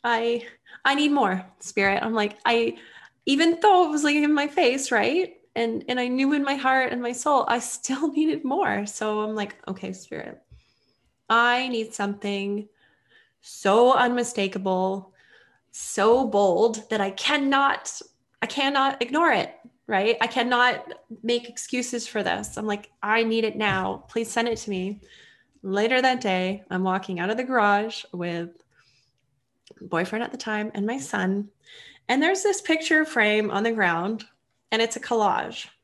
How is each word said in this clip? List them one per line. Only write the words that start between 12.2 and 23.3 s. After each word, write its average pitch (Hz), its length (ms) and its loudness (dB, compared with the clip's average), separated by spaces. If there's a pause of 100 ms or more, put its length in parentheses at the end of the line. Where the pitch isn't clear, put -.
so 233 520 4
unmistakable, 196 1200 0 (580)
so 233 560 2
bold 202 640 2
that 214 120 -2
I 190 100 -2
cannot, 277 880 0 (440)
I - 20 -2
cannot 269 560 0
ignore 294 300 2
it, - 240 0 (320)
right? 214 340 2
I 233 60 0
cannot 247 680 0 (300)
make 240 260 -2
excuses 247 580 -6
for 214 140 -4
this." 202 360 -4
I'm 214 100 -6
like, 208 240 -6 (100)
"I 220 220 2
need 226 200 0